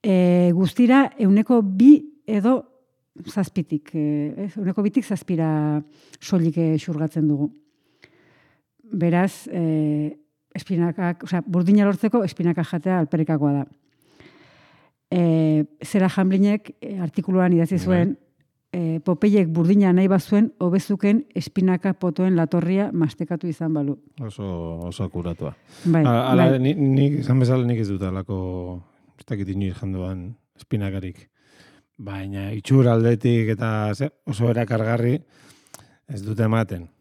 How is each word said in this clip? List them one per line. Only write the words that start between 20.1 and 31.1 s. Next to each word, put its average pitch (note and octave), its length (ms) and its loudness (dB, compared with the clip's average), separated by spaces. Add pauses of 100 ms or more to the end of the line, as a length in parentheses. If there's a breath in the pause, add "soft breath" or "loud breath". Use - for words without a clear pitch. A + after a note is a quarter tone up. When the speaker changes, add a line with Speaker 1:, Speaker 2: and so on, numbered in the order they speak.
Speaker 1:
hobezuken G3+ 680 0 (100)
espinaka F#3 600 -2
potoen F#3 420 0
latorria F3 560 0
mastekatu E3+ 540 -4
izan D#3+ 280 -4
balu. C#3+ 240 -4 (220)
Speaker 2:
Oso, F2 680 -8
oso F#2 160 -8
akuratua. E2+ 500 -8 (300 loud breath)
Speaker 1:
Bai, E3 200 2
Speaker 2:
A-, B2+ 280 2
ala, C3 180 6
Speaker 1:
bai. C3+ 80 2
Speaker 2:
ni, C3 160 0
nik, C#3 460 2
esan C3 180 0
bezala, B2+ 260 2
nik A#2+ 140 -2
ez G#2 100 -4
dut G2 140 -4
alako, F#2 800 -8 (360 soft breath)
ez - 80 -20
dakit G2 220 -8
inoiz F#2+ 300 -6
jandoan F#2 560 -8 (220)
espinakarik. G2 720 -8 (680 soft breath)